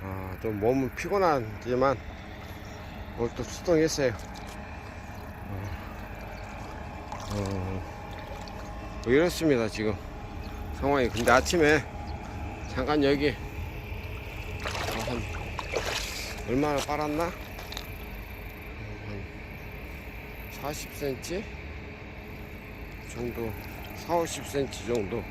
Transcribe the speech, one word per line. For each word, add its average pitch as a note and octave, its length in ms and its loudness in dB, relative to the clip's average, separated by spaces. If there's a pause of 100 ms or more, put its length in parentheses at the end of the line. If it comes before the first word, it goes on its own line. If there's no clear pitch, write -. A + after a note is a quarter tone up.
아, F#2+ 360 -4
좀 G#2+ 200 0
몸은 B2+ 340 6
피곤하지만 B2+ 1040 4 (1200)
오늘 A#2 160 2
또 - 80 -4
출동했어요. D#3 720 4 (1400)
어, G2 140 -4 (1700)
어, F#2+ 500 2 (1200)
뭐 A#2 80 4
이렇습니다, D3 560 8
지금 G#2 300 2 (840)
상황이. C3+ 300 6
근데 A#2+ 220 6
아침에 D3 520 8 (840)
잠깐 C#3+ 340 4
여기 C#3 280 6
한 - 1900 -4 (1300)
얼마나 C#3+ 380 4
빨았나? D3+ 380 2
한 E3+ 100 0 (3250)
사십 - 420 -6
센치 D3 500 -2 (1700)
정도, A#2 400 -2 (540)
사오십 D#3+ 400 2
센치 C3+ 420 -2
정도 A2+ 300 2 (140)